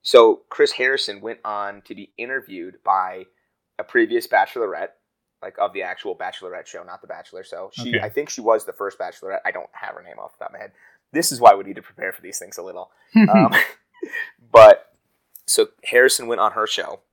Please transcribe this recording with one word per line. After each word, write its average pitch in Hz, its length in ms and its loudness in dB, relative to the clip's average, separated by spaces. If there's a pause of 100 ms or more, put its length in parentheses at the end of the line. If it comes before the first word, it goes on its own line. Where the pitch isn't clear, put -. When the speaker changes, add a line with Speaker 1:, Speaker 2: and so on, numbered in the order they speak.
Speaker 1:
so 113 480 4
Chris - 240 -2
Harrison 127 480 -6
went 113 240 -14
on 101 380 -10
to - 120 -18
be 101 220 -20
interviewed 95 680 -12
by 92 420 -4 (520)
a - 60 -10
previous 113 420 -2
Bachelorette, 98 640 -4 (500)
like, 95 160 -16
of 101 160 -4
the 98 80 -10
actual 92 340 -12
Bachelorette 90 500 -16
show, 87 180 -20
not 90 180 -20
The - 40 -20
Bachelor. 87 380 -20
So 92 300 -16
she, 120 220 -12
Speaker 2:
Okay. 110 40 -4
Speaker 1:
I 107 80 -10
think 147 220 -8
she - 100 -14
was 110 240 0
the - 80 -14
first 98 260 -10
Bachelorette. 95 460 -12
I 92 60 -4
don't 90 220 -12
have - 220 -18
her - 80 -20
name 87 160 -20
off - 200 -20
the - 60 -16
top - 60 -16
of - 40 -20
my - 60 -20
head. - 120 -20 (400)
This 160 200 -2
is 123 60 -10
why 117 160 8
we 98 100 -6
need 98 120 -14
to 92 60 -20
prepare - 300 -12
for - 100 -18
these 92 160 -16
things 92 180 -18
a 87 60 -14
little. 90 280 -16 (240)
Speaker 2:
<laughs> 220 160 6
Speaker 1:
Um, - 220 4 (480)
<laughs> - 520 -16
but, 107 400 10 (540)
so - 220 0 (160)
Harrison 123 440 2
went 113 120 -4
on 107 120 0
her 110 140 -6
show - 340 -10 (120)